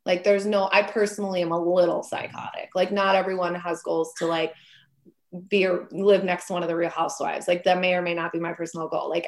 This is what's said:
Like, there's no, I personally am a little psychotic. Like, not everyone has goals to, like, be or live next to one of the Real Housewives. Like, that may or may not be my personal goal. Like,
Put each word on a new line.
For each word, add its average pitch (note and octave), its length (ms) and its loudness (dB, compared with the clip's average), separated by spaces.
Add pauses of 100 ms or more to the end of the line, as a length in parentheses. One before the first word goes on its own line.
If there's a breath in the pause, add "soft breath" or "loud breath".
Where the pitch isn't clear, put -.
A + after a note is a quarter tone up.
Like, F#3 180 0
there's G3+ 220 4
no, G3+ 260 2
I G3+ 120 4
personally G3+ 580 -2
am E3 100 -2
a E3+ 80 0
little F3 440 2
psychotic. - 720 -10
Like, F#3+ 160 2
not G3 240 4
everyone F#3 400 0
has F3 260 -6
goals E3 360 -2
to, E3+ 100 -2
like, E3 260 0 (920 loud breath)
be G3 180 2
or F3+ 260 0
live G3 320 4
next F3+ 240 -2
to F#3+ 60 -6
one F3 100 -2
of E3+ 60 -2
the E3 60 0
Real E3+ 140 0
Housewives. - 580 -4
Like, F3 160 2
that F3+ 160 4
may F3+ 160 2
or F3+ 60 0
may F3 120 -2
not E3+ 180 -4
be E3+ 80 -2
my E3+ 140 -4
personal E3 340 -8
goal. D3 220 -4
Like, - 180 -2